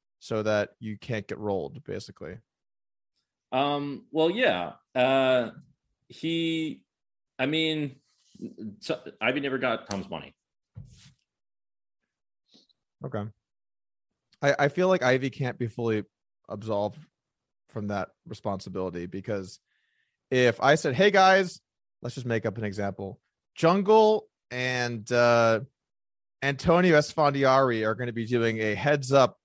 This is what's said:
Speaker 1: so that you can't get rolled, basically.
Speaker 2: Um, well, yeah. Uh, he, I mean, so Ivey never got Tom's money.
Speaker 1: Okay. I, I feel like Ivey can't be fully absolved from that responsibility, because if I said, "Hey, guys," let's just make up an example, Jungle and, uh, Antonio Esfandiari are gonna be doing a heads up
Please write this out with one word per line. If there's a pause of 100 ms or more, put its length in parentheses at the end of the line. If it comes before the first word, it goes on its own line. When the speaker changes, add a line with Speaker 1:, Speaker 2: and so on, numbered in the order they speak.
(200)
Speaker 1:
so
that
you
can't
get
rolled,
basically. (1160)
Speaker 2:
Um,
well,
yeah. (220)
Uh, (560)
he, (560)
I
mean, (840)
so (200)
Ivey
never
got
Tom's
money. (2750)
Speaker 1:
Okay. (1200)
I,
I
feel
like
Ivey
can't
be
fully (440)
absolved (800)
from
that (180)
responsibility,
because (720)
if
I
said,
"Hey,
guys," (420)
let's
just
make
up
an
example, (340)
Jungle (220)
and,
uh, (840)
Antonio
Esfandiari
are
gonna
be
doing
a
heads
up